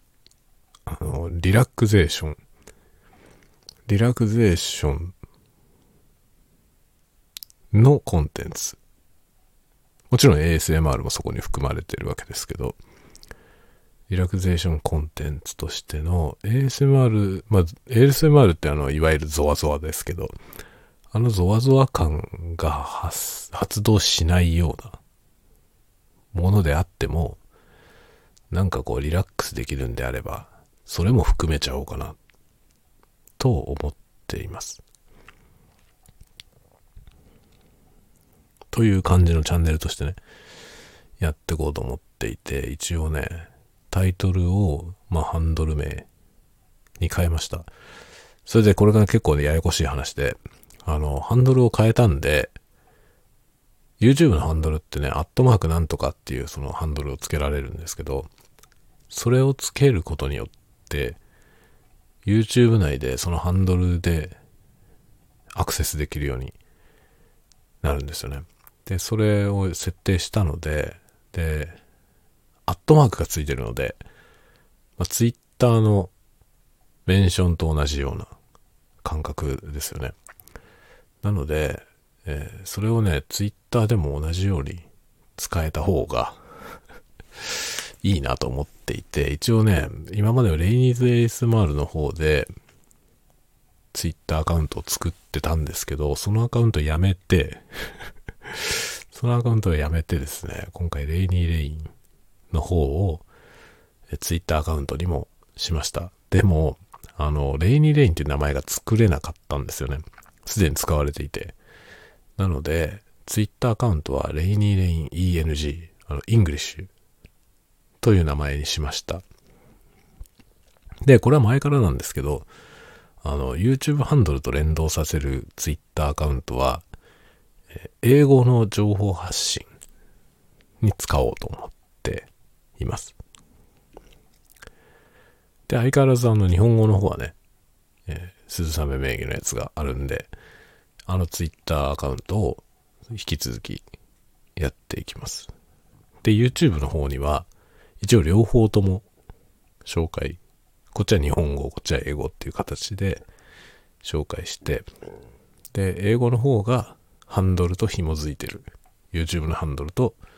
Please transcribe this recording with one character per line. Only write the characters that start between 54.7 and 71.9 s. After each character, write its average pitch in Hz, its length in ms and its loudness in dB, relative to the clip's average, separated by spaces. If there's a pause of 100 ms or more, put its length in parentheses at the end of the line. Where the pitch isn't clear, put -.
ル 76 60 -2
っ - 20 -4
て - 220 -8
ね、 - 80 -2
ア - 140 -4
ッ - 120 -8
ト 127 80 4
マ 127 120 8
ー - 20 4
ク 80 100 0
な 82 120 2
ん 80 80 0
と - 100 -6
か 69 140 -2
っ - 40 -12
て - 180 -12
い 64 80 -4
う - 60 -8
そ - 140 -12
の 69 100 -8
ハ - 140 -6
ン 76 80 -4
ド 73 100 -4
ル 71 80 -6
を 69 60 -8
つ - 100 -14
け 78 120 -4
ら 71 100 -2
れ 71 120 -4
る 64 100 -10
ん - 40 -12
で 80 120 -12
す - 100 -12
け - 60 -10
ど、 69 220 -6 (840)
そ - 220 -4
れ 127 100 6
を 135 120 4
つ - 200 -8
け 139 180 4
る 90 100 2
こ - 140 -6
と 69 140 -4
に 71 80 -4
よ 50 80 -8
っ - 20 -14 (400)
て、 73 300 -6 (1080)
YouTube 113 520 4
内 71 220 2
で 64 180 -4
そ - 140 -6
の 82 60 0
ハ 87 140 -2
ン 92 140 2
ド 92 100 2
ル 90 240 2
で 82 380 -2 (1160)
ア 82 120 -4
ク - 80 -6
セ 80 100 -2
ス - 140 -6
で 73 100 -4
き - 120 -8
る 71 60 -4
よ 65 100 -4
う - 20 -8
に 65 160 -10 (1300)
な 73 120 -2
る 69 100 -4
ん - 20 -8
で 76 80 -12
す - 100 -12
よ 69 60 -10
ね。 69 140 -12 (420)
で、 92 140 -4
そ - 180 -4
れ 104 300 2
を 95 260 -2
設 - 180 -6
定 95 280 0
し - 100 -8
た 104 140 0
の 78 140 -2
で、 76 380 -4 (360)
で、 80 380 -4 (960)